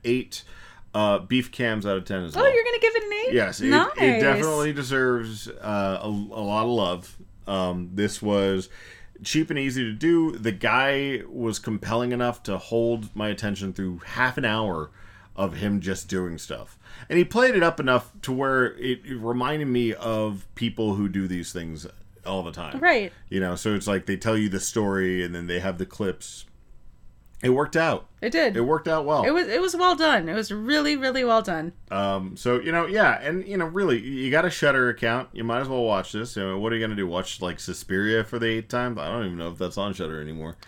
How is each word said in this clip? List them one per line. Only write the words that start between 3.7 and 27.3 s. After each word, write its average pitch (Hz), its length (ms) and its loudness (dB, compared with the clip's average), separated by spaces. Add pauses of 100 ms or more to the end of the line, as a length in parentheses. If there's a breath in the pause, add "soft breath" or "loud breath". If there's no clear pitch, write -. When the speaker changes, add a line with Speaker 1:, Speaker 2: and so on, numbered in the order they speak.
Speaker 1:
it - 240 4
definitely 151 520 2
deserves, 123 760 0
uh, 101 540 -2
a, 107 40 -6
a - 20 -4 (340)
lot 104 220 2
of 117 60 0
love. 90 460 0 (300)
Um, 90 480 -2
this 101 260 0
was 98 480 2 (540 loud breath)
cheap 156 280 0
and 151 80 -2
easy 131 260 -2
to 110 80 -4
do. 160 400 4
The 110 200 -2
guy 135 760 2
was 113 320 -2
compelling 113 520 -2
enough 120 320 -2
to 98 140 -2
hold 113 580 0
my 107 120 -2
attention 101 440 -4
through 90 320 -4
half 127 320 0
an 135 80 0
hour 104 460 0 (440 soft breath)
of 95 220 -2
him 101 240 0
just 90 280 -4
doing 90 300 -2
stuff. - 400 -12 (300 loud breath)
And 175 100 4
he 175 60 8
played 247 320 4
it 175 60 6
up 165 180 4
enough 127 320 2 (100)
to 131 100 -2
where 131 440 2
it, 123 280 -2
it 131 120 -8
reminded 123 500 -2
me 123 280 2
of 107 600 -2
people 110 400 0
who 101 140 2
do 95 180 0
these 90 260 -4
things 82 340 -8 (400)
all 95 160 -2
the 85 100 -8
time. - 260 -8
Speaker 2:
Right. 262 340 2 (180 soft breath)
Speaker 1:
You - 100 0
know, 90 160 0
so 107 180 0
it's 98 120 -2
like 98 200 0
they 98 100 0
tell 110 200 0
you 107 140 2
the 92 100 -2
story 95 640 0
and 87 100 -6
then 87 120 -8
they 87 140 -2
have 92 180 -4
the 92 80 -4
clips. - 580 -6 (960)